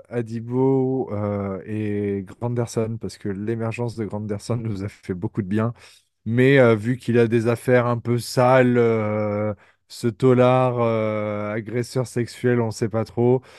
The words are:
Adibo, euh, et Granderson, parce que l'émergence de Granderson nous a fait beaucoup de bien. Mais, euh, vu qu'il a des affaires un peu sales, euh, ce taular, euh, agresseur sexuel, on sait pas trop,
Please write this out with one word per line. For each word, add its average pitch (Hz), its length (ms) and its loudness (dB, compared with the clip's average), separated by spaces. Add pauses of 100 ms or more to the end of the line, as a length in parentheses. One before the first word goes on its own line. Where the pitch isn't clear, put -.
Adibo, 123 1040 -2
euh, 101 520 -4
et 104 580 -4
Granderson, 113 760 -4
parce - 200 -12
que 104 100 -8
l'émergence 113 680 -6
de 113 100 -6
Granderson 104 520 -6
nous 107 260 -6
a 98 60 -8
fait - 240 -10
beaucoup 104 300 -6
de 90 40 -8
bien. 110 260 -2 (520)
Mais, 127 340 6
euh, 117 160 8
vu 120 220 -2
qu'il 120 220 2
a 117 80 6
des 113 200 0
affaires 120 400 2
un 120 120 -2
peu 117 200 -2
sales, 123 580 4
euh, 107 760 0 (360)
ce - 180 -6
taular, 123 720 4
euh, 107 760 -2
agresseur 117 540 -4
sexuel, 120 540 -2
on 110 100 -2
sait 110 180 -4
pas 110 160 -2
trop, 123 360 2 (180)